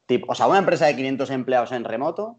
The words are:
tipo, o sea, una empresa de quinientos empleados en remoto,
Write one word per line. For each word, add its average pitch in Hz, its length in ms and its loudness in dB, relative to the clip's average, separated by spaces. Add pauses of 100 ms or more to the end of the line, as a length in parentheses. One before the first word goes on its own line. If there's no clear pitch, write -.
tipo, 123 260 -2
o 120 40 -2
sea, 117 120 2
una 180 120 6
empresa 170 260 2
de 147 100 4
quinientos 131 360 -4
empleados 127 400 0
en 120 120 -6
remoto, 170 560 -6